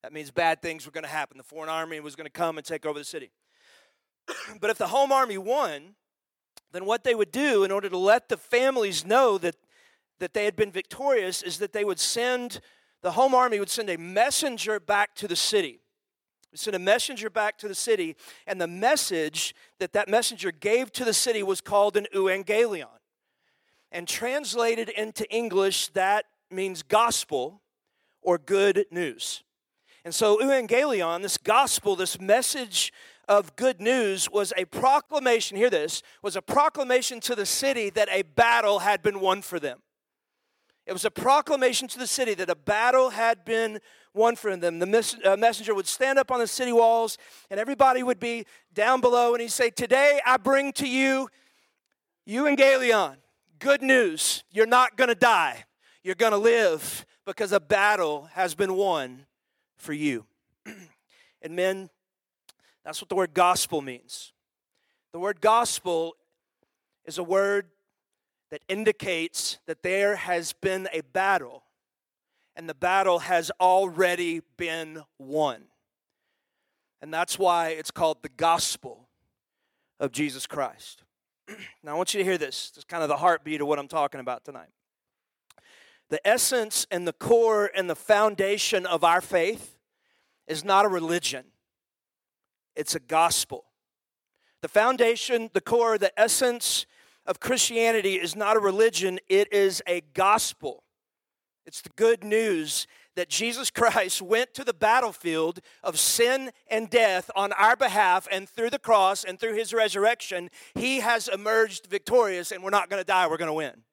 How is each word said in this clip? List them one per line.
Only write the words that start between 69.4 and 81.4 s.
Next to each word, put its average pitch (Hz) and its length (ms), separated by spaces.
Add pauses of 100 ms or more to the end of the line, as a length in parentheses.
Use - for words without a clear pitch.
that 160 160
there 196 320
has 175 380
been 190 380
a 160 100
battle, 147 600 (920)
and 165 120
the 156 60
battle 180 460
has 170 400
already 180 800 (160)
been 160 460 (140)
won. 135 460 (1400)
And 151 120
that's 170 260
why 175 300
it's 160 220
called 160 300
the 147 80
gospel 147 760 (920)
of 139 120
Jesus 135 340
Christ. - 580 (440)